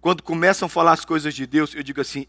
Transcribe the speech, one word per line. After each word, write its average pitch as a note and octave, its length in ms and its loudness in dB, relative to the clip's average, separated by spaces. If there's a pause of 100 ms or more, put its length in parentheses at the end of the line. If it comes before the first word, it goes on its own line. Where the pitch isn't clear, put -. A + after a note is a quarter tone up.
Quando F3 200 0
começam F3+ 440 0
a E3 40 -6
falar E3 240 4
as - 120 0
coisas D3+ 280 -2
de C3 140 -6
Deus, D3 260 0
eu D3+ 80 -10
digo C#3 200 -8
assim, C#3 260 -6